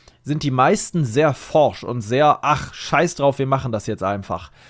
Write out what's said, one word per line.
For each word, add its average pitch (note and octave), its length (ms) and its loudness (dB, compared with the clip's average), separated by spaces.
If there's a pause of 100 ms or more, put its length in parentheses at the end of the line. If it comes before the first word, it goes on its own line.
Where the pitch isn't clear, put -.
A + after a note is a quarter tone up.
(240)
sind D3+ 180 -4
die C#3+ 80 -2
meisten D3 560 2
sehr C#3 260 2
forsch - 520 0
und B2 180 -6
sehr, C3 400 2
„Ach, - 320 -2
scheiß D#3+ 400 0
drauf, C#3 240 0
wir C3+ 80 -2
machen C3 260 -2
das G#2+ 140 -4
jetzt G#2+ 160 -6
einfach.“ G2 480 -6 (200)